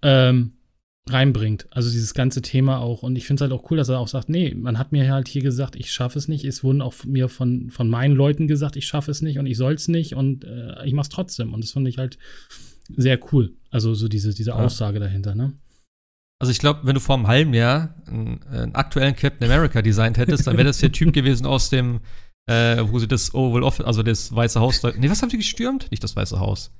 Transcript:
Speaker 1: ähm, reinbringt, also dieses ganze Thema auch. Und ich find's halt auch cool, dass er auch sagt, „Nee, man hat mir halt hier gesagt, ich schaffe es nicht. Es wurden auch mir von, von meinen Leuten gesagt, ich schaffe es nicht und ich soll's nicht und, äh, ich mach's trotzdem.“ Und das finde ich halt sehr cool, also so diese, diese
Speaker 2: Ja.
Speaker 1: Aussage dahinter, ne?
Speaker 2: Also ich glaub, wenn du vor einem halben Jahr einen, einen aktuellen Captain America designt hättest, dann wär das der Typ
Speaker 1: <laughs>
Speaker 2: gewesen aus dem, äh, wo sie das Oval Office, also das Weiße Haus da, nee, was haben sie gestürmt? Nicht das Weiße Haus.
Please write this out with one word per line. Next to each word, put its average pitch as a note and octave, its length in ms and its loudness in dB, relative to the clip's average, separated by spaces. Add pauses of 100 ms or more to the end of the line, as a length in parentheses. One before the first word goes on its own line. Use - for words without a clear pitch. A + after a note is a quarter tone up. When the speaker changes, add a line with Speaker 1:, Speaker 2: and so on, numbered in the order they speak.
Speaker 1:
ähm, B2+ 520 4 (560)
reinbringt, A#2+ 640 2
also A#2+ 180 0
dieses A#2 240 -2
ganze B2+ 300 0
Thema C3+ 360 2
auch. A#2+ 220 -4
Und B2+ 140 -4
ich A#2+ 100 -8
find's C#3 160 0
halt C3+ 100 -2
auch - 200 -8
cool, D#3+ 60 2
dass C3+ 120 0
er C3 80 0
auch A#2+ 100 -4
sagt, - 220 -6
„Nee, E3 240 0
man A#2 240 -4
hat C3 140 -4
mir C3+ 200 4
halt C3+ 160 0
hier C#3 140 -4
gesagt, C3 340 -2
ich - 160 -10
schaffe B2 280 -4
es C#3+ 80 -6
nicht. D3 180 -4
Es C3+ 180 -6
wurden C#3 200 2
auch B2+ 100 -6 (120)
mir B2+ 220 0
von, B2 440 -4
von A#2 180 -2
meinen C3 260 2
Leuten D3 320 2
gesagt, D3 280 -2
ich C#3+ 100 -6
schaffe D3 240 -4
es D3 140 -4
nicht D3 160 -2
und C#3 80 -2
ich A#2+ 100 -4
soll's C#3 300 0
nicht E3 280 0
und, C3+ 300 -2
äh, A#2+ 400 -12
ich C3+ 80 0
mach's C#3+ 160 -2
trotzdem.“ - 460 -6
Und A2 80 -4
das A2 80 -8
finde C3 180 -2
ich A#2+ 80 -6
halt C3 220 -6 (760)
sehr B2+ 240 4 (140)
cool, A#2+ 220 2 (160)
also A2+ 240 0
so A2 120 -2
diese, G#2 260 0
diese A2 180 -4
Speaker 2:
Ja. - 40 -6
Speaker 1:
Aussage G#2+ 440 0
dahinter, G2 340 -4
ne? C3 200 -2 (840)
Speaker 2:
Also B2+ 120 0
ich A2 80 -2
glaub, D3 260 0
wenn C3 100 4
du C3+ 60 0
vor C3+ 140 2
einem A#2 120 0
halben C3+ 260 4
Jahr C3 420 2 (120)
einen, A2+ 360 -6
einen A#2 320 -6
aktuellen C3+ 400 0
Captain C3 360 0
America C#3+ 300 4
designt A2 360 4
hättest, B2 300 2
dann A#2+ 100 2
wär - 60 6
das C#3+ 160 2
der B2+ 120 6
Typ D3 220 4
Speaker 1:
<laughs> - 0 -
Speaker 2:
gewesen C3 340 2
aus C3+ 240 0
dem, B2 300 0 (460)
äh, A#2 340 2
wo A2+ 180 0
sie A2+ 80 0
das B2 260 0
Oval B2+ 300 2
Office, - 220 0
also A2+ 180 2
das A2 320 -2
Weiße A#2 240 2
Haus B2 220 2
da, A#2+ 160 0
nee, C3+ 120 2
was G#3 120 2
haben B3 100 -2
sie A#3+ 60 -2
gestürmt? B3 540 -4
Nicht - 120 -6
das - 120 -6
Weiße G2 240 -4
Haus. G2 400 -4